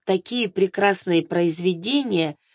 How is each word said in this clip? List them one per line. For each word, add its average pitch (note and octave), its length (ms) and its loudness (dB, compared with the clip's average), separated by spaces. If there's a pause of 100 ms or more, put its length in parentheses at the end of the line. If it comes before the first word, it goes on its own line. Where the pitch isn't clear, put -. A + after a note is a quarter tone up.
такие G3+ 420 0
прекрасные F#3+ 760 0
произведения, F3 1120 0 (180)